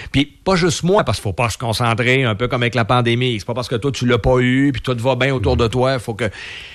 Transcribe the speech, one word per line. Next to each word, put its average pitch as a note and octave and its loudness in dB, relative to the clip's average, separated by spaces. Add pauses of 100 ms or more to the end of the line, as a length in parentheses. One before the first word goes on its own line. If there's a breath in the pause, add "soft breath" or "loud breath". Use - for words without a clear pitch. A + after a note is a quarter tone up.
(120)
Puis C#3 2
pas - -2
juste E3+ 0
moi, G3 2
parce A2 -2
qu'il - -14
faut G2+ -2
pas A#2 -2
se - -8
concentrer, A#2+ 0
un A2 0
peu A#2 -2
comme B2 -2
avec A#2+ 0
la A#2 2
pandémie. A#2+ 2
C'est - -12
pas A#2+ -6
parce A#2+ -6
que C3 -2
toi, C#3 -2
tu B2+ -4
l'as B2 4
pas B2+ 4
eu, C3 4
puis A#2 -6
tout B2+ -4
va B2+ 0
bien C3 0
autour B2+ 0
de A#2 2
toi, B2+ 0
faut A#2 -8
que, G#2+ -4 (460 loud breath)